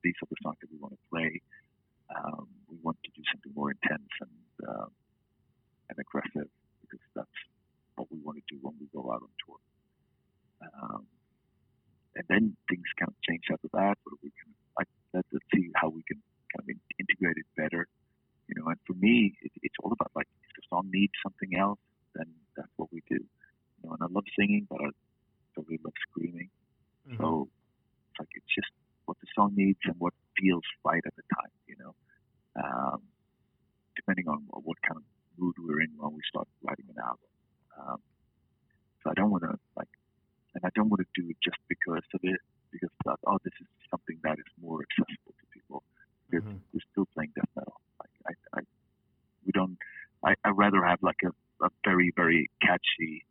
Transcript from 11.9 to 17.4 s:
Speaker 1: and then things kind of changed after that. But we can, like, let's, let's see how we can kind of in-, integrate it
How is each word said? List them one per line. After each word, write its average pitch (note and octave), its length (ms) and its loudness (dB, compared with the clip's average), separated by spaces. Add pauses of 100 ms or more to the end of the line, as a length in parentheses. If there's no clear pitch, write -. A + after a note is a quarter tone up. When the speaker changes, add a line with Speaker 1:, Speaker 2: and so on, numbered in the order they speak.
Speaker 1:
and - 120 -8
then - 280 4 (120)
things - 200 -4 (100)
kind F3 140 0
of - 40 -20 (120)
changed E2+ 240 -2
after - 220 -4
that. G2 300 4
But - 180 -12
we - 80 -12
can, - 180 -20 (300)
like, - 100 -2 (240)
let's, F#3 200 -2
let's - 120 -4 (100)
see F2 220 4
how D#2+ 140 2
we D#2+ 180 -12
can - 80 -6 (400)
kind - 80 -8
of - 40 -10
in-, - 300 -10
integrate E2+ 380 2
it D#2+ 100 -10 (100)